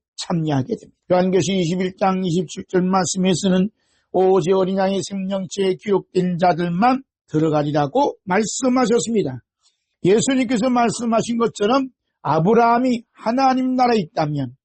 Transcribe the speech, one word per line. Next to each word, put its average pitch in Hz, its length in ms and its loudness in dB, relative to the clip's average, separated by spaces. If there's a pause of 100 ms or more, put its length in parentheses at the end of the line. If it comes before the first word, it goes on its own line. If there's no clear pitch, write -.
(160)
참여하게 156 520 -2
됩니다. - 300 -10 (140)
요한계시 180 400 2
이십일 185 460 -2
장 185 260 0
이십칠 180 460 -4
절 185 140 0
말씀에서는 185 840 0 (440)
오직 185 420 2
어린 190 220 0
양의 190 260 0
생명체에 190 720 -4
기록된 185 640 -2
자들만 180 640 0 (240)
들어가리라고 151 960 0
말씀하셨습니다. 214 1160 0 (600)
예수님께서 247 680 2
말씀하신 233 680 0
것처럼 233 520 0 (320)
아브라함이 233 920 2
하나님 254 640 0
나라에 247 240 2
있다면 147 640 -4